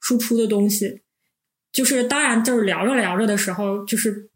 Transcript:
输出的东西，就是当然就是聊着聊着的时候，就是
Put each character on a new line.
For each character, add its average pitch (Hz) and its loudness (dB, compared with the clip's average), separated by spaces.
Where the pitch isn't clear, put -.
输 247 0
出 233 0
的 226 2
东 208 2
西， 202 -2
就 262 0
是 254 2
当 285 0
然 233 2
就 247 0
是 226 2
聊 185 0
着 262 2
聊 190 0
着 220 2
的 208 2
时 190 -2
候， 202 -4
就 226 -2
是 214 -4